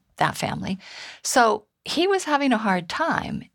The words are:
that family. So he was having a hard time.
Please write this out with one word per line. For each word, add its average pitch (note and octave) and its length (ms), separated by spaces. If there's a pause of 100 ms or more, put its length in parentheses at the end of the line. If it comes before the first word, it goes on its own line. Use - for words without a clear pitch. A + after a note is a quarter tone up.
(180)
that - 200
family. - 400 (460)
So A3+ 420 (200)
he F4 220
was G4 180
having C#4 280
a G#3+ 40 (100)
hard F3+ 200
time. - 560 (120)